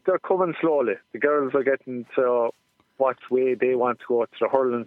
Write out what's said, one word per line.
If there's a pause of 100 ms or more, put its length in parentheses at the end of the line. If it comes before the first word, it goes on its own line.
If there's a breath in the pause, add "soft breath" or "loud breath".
they're
coming
slowly. (160)
The
girls
are
getting (100)
to (460)
what (120)
way
they
want
to
go,
to
the
hurling